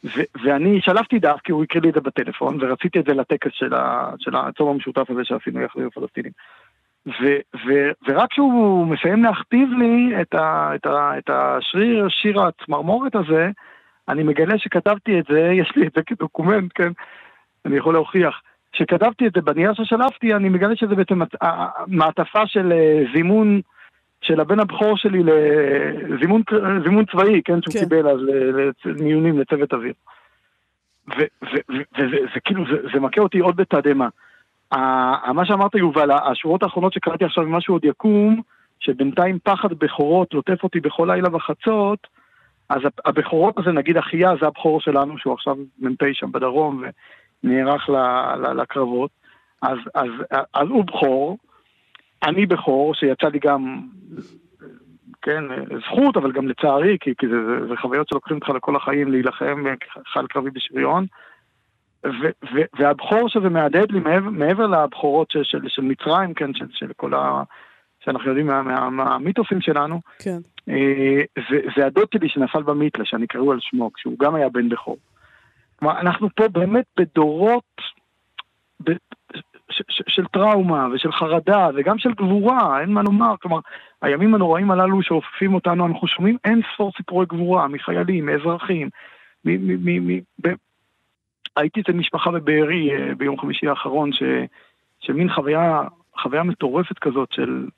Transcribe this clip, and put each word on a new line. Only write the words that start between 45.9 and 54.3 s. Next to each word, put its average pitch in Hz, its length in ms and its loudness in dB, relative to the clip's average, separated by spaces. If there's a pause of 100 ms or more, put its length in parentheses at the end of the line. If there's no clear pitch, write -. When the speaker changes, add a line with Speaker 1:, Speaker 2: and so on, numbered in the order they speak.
Speaker 1:
שם 131 200 -8
בדרום, 131 500 -2 (600)
ונערך 131 440 0
ל-, 143 40 0 (440)
ל-, 131 240 -4
לקרבות, 127 500 -4 (520)
אז, 131 160 -2 (160)
אז, 135 140 -2 (460)
אז 147 140 0
הוא 226 160 2
בכור, 147 540 -2 (840)
אני 180 240 2
בכור, 151 480 0
שיצא 143 340 0
לי 147 100 -2
גם, 135 420 -2 (1400)